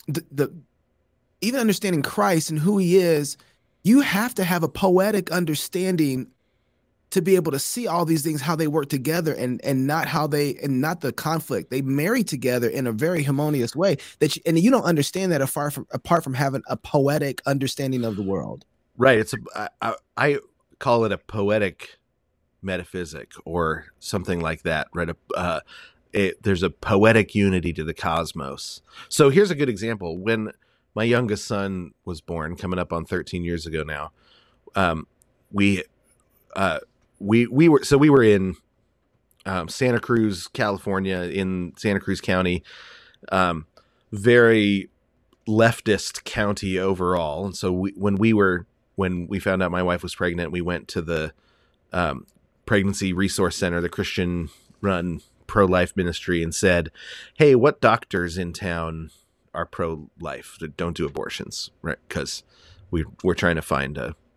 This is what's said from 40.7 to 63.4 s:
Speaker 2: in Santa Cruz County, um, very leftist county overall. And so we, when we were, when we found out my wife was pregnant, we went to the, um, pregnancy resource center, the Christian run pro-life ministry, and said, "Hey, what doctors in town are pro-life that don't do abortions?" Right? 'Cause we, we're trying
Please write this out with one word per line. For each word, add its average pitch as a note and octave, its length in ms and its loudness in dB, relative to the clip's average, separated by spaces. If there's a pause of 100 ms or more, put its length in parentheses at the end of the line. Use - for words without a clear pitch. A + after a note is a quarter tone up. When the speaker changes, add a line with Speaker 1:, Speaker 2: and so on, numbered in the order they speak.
Speaker 2:
in F#2 560 -4
Santa G2+ 220 0
Cruz F#2+ 220 -4
County, F2+ 420 0 (640)
um, F2 360 0 (460)
very A2 800 6 (580)
leftist A2 760 2
county G2+ 560 -2
overall. F2+ 640 0
And F#2 100 -8
so F#2 180 -2
we, F#2 180 -2
when G2 240 0
we A2 180 4
were, F#2 320 2 (300)
when F2+ 320 -2
we F#2+ 120 -4
found F#2+ 220 0
out F2 100 0
my F2+ 120 0
wife F2 200 0
was F2 120 -10
pregnant, F2 360 -4
we F2 100 -4
went E2+ 280 -6
to F2+ 120 -6
the, D#2 320 -4 (580)
um, D#2 340 -4 (400)
pregnancy G2 480 0
resource F#2 440 0
center, F2 240 -2
the E2+ 80 -2
Christian F2 600 -4 (320)
run F2+ 400 -2 (260)
pro-life F#2 480 2
ministry, F2 460 -2
and E2 140 -4
said, F2 340 2 (460)
"Hey, D3 200 8
what B2+ 240 4
doctors F2+ 580 0
in F2 160 -6
town E2 580 -6 (420)
are E2+ 140 -6
pro-life D#2+ 920 -8
that D#2 160 -10
don't E2+ 220 -4
do D#2+ 80 -2
abortions?" - 640 -10 (140)
Right? D#2+ 160 -6 (100)
'Cause - 340 -8 (480)
we, D#2+ 140 0 (180)
we're F#2 120 2
trying E2+ 220 2